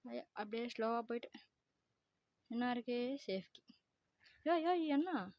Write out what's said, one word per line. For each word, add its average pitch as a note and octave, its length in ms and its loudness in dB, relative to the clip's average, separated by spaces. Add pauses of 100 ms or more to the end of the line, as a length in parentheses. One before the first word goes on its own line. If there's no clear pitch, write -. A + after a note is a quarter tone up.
ஐ-, A#3+ 300 -8
அப்படியே G#3+ 320 -4
ஸ்லோவா A#3 360 0
போயிட்டு. A#3 300 -6 (1160)
என்ன A#3+ 240 0
இருக்கு? A#3+ 560 -2
சேஃப் F#3+ 240 -2
கீ. - 120 -20 (800)
ஏய், D#4+ 220 4
ஏய், E4+ 220 4
என்ன? C#4+ 520 2